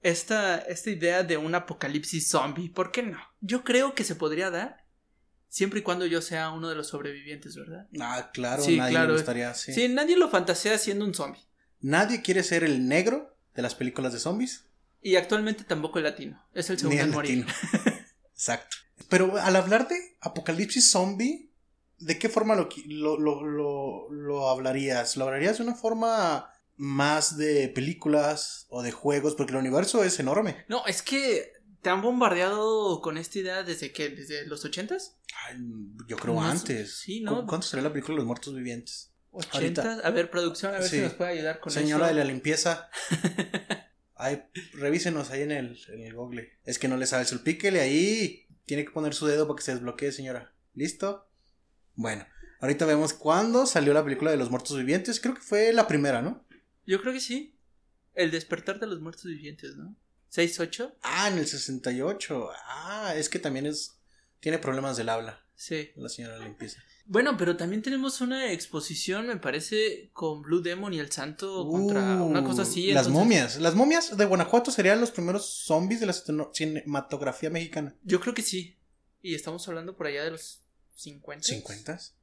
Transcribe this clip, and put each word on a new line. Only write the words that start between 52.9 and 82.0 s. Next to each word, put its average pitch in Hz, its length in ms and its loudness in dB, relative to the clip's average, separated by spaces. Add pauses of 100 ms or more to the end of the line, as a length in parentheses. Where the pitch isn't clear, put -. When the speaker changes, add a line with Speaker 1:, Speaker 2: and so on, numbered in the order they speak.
Speaker 2:
cuándo 220 520 4
salió 147 280 4
la 151 100 6
película 143 280 0
de 147 60 4
Los 127 120 0
Muertos 127 280 -2
Vivientes. 175 420 0
Creo 254 160 -2
que - 60 -16
fue 214 320 4
la 226 140 6
primera, 143 340 2
¿no? 180 240 -6 (400)
Speaker 1:
Yo 190 160 0
creo 254 120 -2
que 262 60 -4
sí. 262 380 -8 (560)
El 170 180 2
despertar 165 480 -6
de 220 80 -6
los 175 140 -8
muertos 165 240 -14
vivientes, 147 500 -14
¿no? 160 180 -16 (360)
¿Seis 170 320 0
ocho? 233 420 -6
Speaker 2:
Ah, 185 260 0
en 190 80 0
el 151 100 0
sesenta 131 440 -6
y 127 100 -2
ocho. 147 480 -4 (160)
Ah, 180 520 -8
es 151 100 -2
que - 120 -4
también 139 260 -4
es, - 340 -6 (400)
tiene 160 180 -2
problemas 135 380 -2
del 117 140 -4
habla. 113 340 -4 (120)
Speaker 1:
Sí. 151 420 -8
Speaker 2:
La 127 120 -12
señora 117 260 -12
de 113 60 -16
la 113 40 -12
limpieza. 110 360 -14 (260)
Speaker 1:
Bueno, 233 300 2
pero 170 180 2
también 175 260 -2
tenemos 262 400 -4
una 254 300 -2
exposición, 170 760 -6
me 233 100 -4
parece, 160 760 -2
con 151 280 -6
Blue 160 200 2
Demon 185 320 -4
y 160 60 -2
el 143 120 -6
Santo 170 580 -6
contra 190 520 2
Speaker 2:
Uh, 175 40 2
Speaker 1:
una 147 180 4
cosa 127 200 2
así, 180 280 0
Speaker 2:
las 135 160 6
Speaker 1:
entonces 127 60 4
Speaker 2:
momias. 170 440 6
Las 165 180 4
momias 285 420 4
de 208 80 6
Guanajuato 190 460 4
serían 208 280 6
los 233 120 2
primeros 185 340 -2 (200)
zombies 185 340 2
de 220 80 0
la 180 60 0
cine-, 151 400 -4
cinematografía 147 1000 -4
mexicana. 160 520 -4
Speaker 1:
Yo 180 180 2
creo 240 120 -2
que 226 80 -2
sí. 180 360 -4 (440)
Y 170 140 -6
estamos 160 320 -8
hablando 170 280 -10
por 156 120 -6
allá 143 160 -4
de 165 80 -4
los - 300 -14 (340)
cincuentas. 147 520 -8
Speaker 2:
¿Cincuentas? 110 760 -8